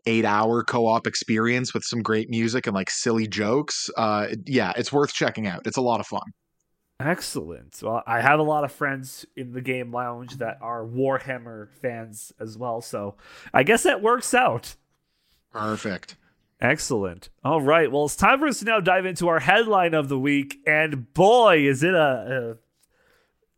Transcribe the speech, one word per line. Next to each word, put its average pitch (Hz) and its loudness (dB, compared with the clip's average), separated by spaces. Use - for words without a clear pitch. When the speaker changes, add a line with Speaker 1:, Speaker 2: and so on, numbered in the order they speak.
Speaker 1:
eight-hour 113 2
co-op 113 2
experience 117 -2
with 113 -4
some 117 -6
great 110 -2
music 113 -2
and, 110 -2
like, 95 -2
silly 113 0
jokes, 107 -2
uh, 107 0
yeah, 113 2
it's 117 -4
worth 143 2
checking 113 -2
out. 87 -6
It's 110 -4
a 135 0
lot 120 2
of 101 -8
fun. 98 -8
Speaker 2:
Excellent. 85 -6
Well, 110 -2
I 117 0
have 120 4
a 156 2
lot 151 0
of 139 -8
friends 135 -8
in 123 -12
the 127 -8
game 127 -4
lounge 120 -8
that 117 -6
are 113 -8
Warhammer 120 -4
fans 113 -10
as 110 -12
well, 117 -6
so 101 -8
I 120 6
guess 208 4
that 247 2
works 240 0
out. 226 0
Speaker 1:
Perfect. 107 -6
Speaker 2:
Excellent. 110 -2
All 151 0
right, 147 4
well, 143 0
it's 147 -4
time 233 4
for 302 0
us 262 -2
to 202 -6
now 220 2
dive 185 2
into 170 -2
our 165 2
headline 185 2
of 147 0
the 139 0
week, 139 0
and 151 0
boy, 190 6
is 135 2
it 180 2
a, 123 0